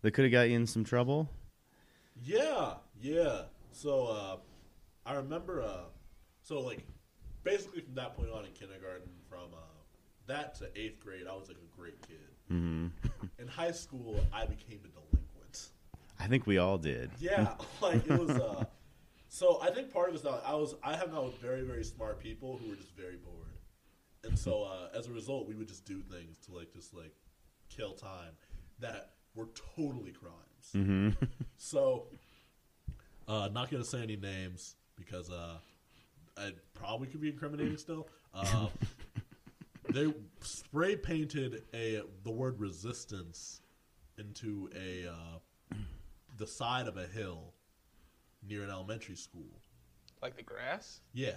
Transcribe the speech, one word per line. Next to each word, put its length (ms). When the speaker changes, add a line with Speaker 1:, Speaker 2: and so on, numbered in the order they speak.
Speaker 1:
that 140
coulda 160
got 180
you 80
in 100
some 180
trouble? 440
Speaker 2:
Yeah, 500
yeah. 400
So, 340
uh, 300
I 120
remember, 460
uh, 220
so, 180
like, 260
basically 380
from 140
that 200
point 140
on 160
in 60
kindergarten, 560
from, 240
uh, 60
that 280
to 200
eighth 240
grade, 300
I 40
was, 140
like, 100
a 180
great 300
kid. 240
Speaker 1:
Mm-hmm. 360
<laughs> 260
Speaker 2:
In 100
high 240
school, 460
I 140
became 380
a 40
delinquent. 800
Speaker 1:
I 80
think 200
we 100
all 220
did. 400
Speaker 2:
Yeah, 360
<laughs> 160
like, 240
it 120
was, 120
uh, 340
Speaker 1:
<laughs> 340
Speaker 2:
so 300
I 100
think 220
part 160
of 60
it 40
is 40
that 240
I 80
was, 280
I 140
hung 180
out 100
with 140
very, 240
very 220
smart 360
people 420
who 80
were 60
just 200
very 200
bored. 180
And 140
so, 260
uh, 340
as 80
a 60
result, 340
we 80
would 140
just 160
do 160
things 460
to, 100
like, 160
just, 220
like, 180
kill 240
time 400
that 300
were 140
totally 360
crimes. 640
Speaker 1:
Mm-hmm. 440
<laughs> 20
Speaker 2:
So, 460
uh, 260
not 180
gonna 140
say 180
any 140
names 600
because, 340
uh, 280
I 160
probably 360
could 120
be 100
incriminating 460
still. 320
Uh, 360
Speaker 1:
<laughs> 640
Speaker 2:
they 220
spray 560
painted 680
a, 280
the 80
word 300
resistance 1000
into 560
a, 360
uh, 640
the 100
side 400
of 100
a 120
hill 440
near 140
an 80
elementary 460
school. 440
Speaker 3:
Like 140
the 80
grass? 560
Speaker 2:
Yeah. 240